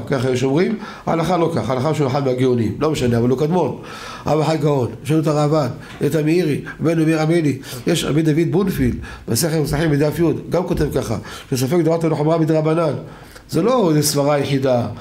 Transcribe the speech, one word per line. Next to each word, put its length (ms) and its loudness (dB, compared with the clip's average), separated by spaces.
ככה 220 0
יש 140 0
אומרים, 340 0
ההלכה 320 0
לא 180 2
כך, 140 -2
ההלכה 240 0
שהוא 140 0
אחד 180 0
מהגאונים, 540 2
לא 120 2
משנה, 260 2
אבל 120 2
הוא 100 2
קדמון. 380 0
רב 140 2
החי 180 0
גאון, 300 2
יש 80 -4
לנו 100 4
את 60 -2
הרעב"ן, 400 2
את 100 0
המאירי, 460 0
רבנו 240 2
מאיר 160 2
עמלי, 360 2
יש 160 0
רבי 180 0
דוד 300 2
בונפילד, 440 0
מסכת 360 0
מסכים 280 0
בדף 280 0
י', 40 2
גם 140 0
כותב 320 -2
ככה, 220 -2
שספק 340 0
דאורייתא 240 2
לא 80 0
חומרא 220 2
מדרבנן. 560 2
זה 120 0
לא 280 2
איזה 120 4
סברה 380 2
יחידה. 480 0